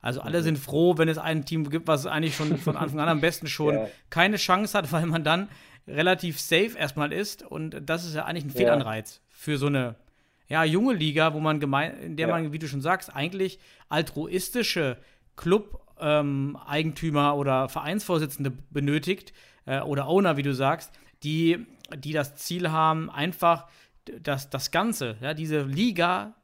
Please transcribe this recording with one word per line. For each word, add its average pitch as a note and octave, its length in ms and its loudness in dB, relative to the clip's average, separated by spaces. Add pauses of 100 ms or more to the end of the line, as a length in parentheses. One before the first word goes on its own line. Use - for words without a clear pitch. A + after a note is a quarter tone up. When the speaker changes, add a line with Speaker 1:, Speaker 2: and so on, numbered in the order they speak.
Speaker 1:
Also B2 200 -4
alle E3 180 -2
Speaker 2:
Mhm. E3+ 60 2
Speaker 1:
sind D#3+ 140 2
froh, D#3+ 400 4
wenn D#3+ 100 4
es D#3 100 0
ein D#3 260 -2
Team D#3+ 260 -2
gibt, E3 180 -2
was D3 180 2
eigentlich D3+ 300 0
schon D#3 220 0
von C#3+ 180 -2
Anfang D3 240 -4
an D#3 80 2
am D#3 120 2
besten E3+ 280 0
schon D3 260 0
Speaker 2:
<laughs> A2+ 40 0
Ja. A2 100 -4 (220)
Speaker 1:
keine F#3+ 260 2
Chance G3 420 2
hat, D#3 140 -2
weil E3+ 140 2
man D#3+ 180 0
dann F3 240 2 (400)
relativ E3+ 520 0
safe G3 380 2
erstmal D3 340 -2
ist. G3 320 -4
Und D#3 440 -8
das E3 160 -2
ist D#3+ 100 -8
ja D3+ 100 -4
eigentlich E3 200 -6
ein C#3+ 60 -6
Speaker 2:
Ja. B2 60 -8
Speaker 1:
Fehlanreiz A#2 720 2
für D3+ 300 -4
so C#3 80 0
eine, C3 300 0 (520)
ja, D#3 160 2
junge G3+ 300 4
Liga, D#3 400 2
wo D3+ 60 -4
man D#3 200 2
gemein-, C#3+ 380 0
in E3 180 -10
der D#3+ 120 0
Speaker 2:
Ja. E3+ 60 2
Speaker 1:
man, D#3+ 180 -2
wie D#3 60 -6
du D#3 100 -8
schon C3+ 140 -6
sagst, F3 320 -2
eigentlich F3+ 440 -4 (300)
altruistische E3 1080 -2 (400)
Club, G3+ 440 0 (200)
ähm, C#3+ 560 2 (100)
Eigentümer D3 680 2
oder C3+ 320 2
Vereinsvorsitzende D3+ 840 -2 (180)
benötigt, D3+ 640 -2 (320)
äh, C3+ 160 -2
oder C#3 280 -2
Owner, F3 280 4
wie C#3+ 60 -2
du C#3 120 0
sagst, C3+ 380 0 (300)
die, E3 440 2 (300)
die C#3+ 160 -10
das C#3+ 240 -2
Ziel F3 340 -4
haben, D#3+ 400 2
einfach E3+ 560 0 (400)
d-, - 160 -14
das, C#3 280 -4
das C3 200 -6
Ganze, E3 500 -2
ja, C#3+ 140 -6
diese D3+ 280 -2
Liga F3+ 800 0